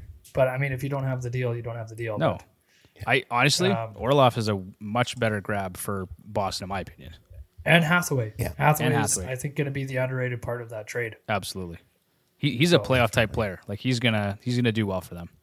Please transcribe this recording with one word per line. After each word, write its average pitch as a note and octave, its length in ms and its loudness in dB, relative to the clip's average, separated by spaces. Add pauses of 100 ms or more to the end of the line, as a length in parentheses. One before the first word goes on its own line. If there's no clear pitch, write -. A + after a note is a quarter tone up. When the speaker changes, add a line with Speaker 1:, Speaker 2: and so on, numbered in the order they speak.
(320)
Speaker 1:
But, C3 160 4
I B2+ 100 -2
mean, C#3 140 -2
if B2+ 100 -6
you C#3+ 60 -4
don't C3+ 160 -2
have C3 180 -2
the B2 80 -6
deal, B2 240 -2
you A#2+ 80 -6
don't A#2 140 -8
have A2+ 120 -10
the A2 80 -14
deal. A2+ 220 -4
Speaker 2:
No. A2+ 200 2
Speaker 1:
But, - 60 -16 (640)
Speaker 2:
I B2+ 240 2
honestly, C#3 400 4
Speaker 1:
um, A2+ 240 -2
Speaker 2:
Orlov B2+ 440 6
is A2 100 0
a G2+ 120 2 (200)
much A2 380 -2
better A2 220 2
grab F#2+ 360 -4
for F#2+ 320 -4 (160)
Boston, G2+ 400 -4
in F#2 60 -10
my F#2+ 100 -4
opinion. - 340 -14 (500)
Speaker 1:
And E3 200 6
Hathaway. D3 540 0
Speaker 3:
Yeah. - 180 -4
Speaker 1:
Hathaway C#3+ 380 4
Speaker 2:
And A2+ 100 2
Speaker 1:
is, G2+ 120 0
Speaker 2:
Hathaway. G2 160 -6
Speaker 1:
I B2+ 40 -4
think, C#3 180 -8
gonna C#3+ 160 -2
be C#3 140 -4
the C3+ 140 -6
underrated B2+ 440 -2
part A#2+ 200 -6
of A2+ 80 -14
that G#2+ 160 -10
trade. A#2 300 -6 (120)
Speaker 2:
Absolutely. F#2 500 -4 (600)
He, C#3 180 0
he's E3+ 160 4
a E3 40 8
Speaker 1:
So, - 60 4
Speaker 2:
playoff B2 280 4
type A2 220 2
player. G2+ 360 -2
Like, G2+ 120 -6
he's B2+ 200 0
gonna, G#2 420 2
he's B2 140 0
gonna B2 160 4
do G#2+ 140 0
well F#2+ 160 -2
for - 120 -16
them. F2 140 -12 (140)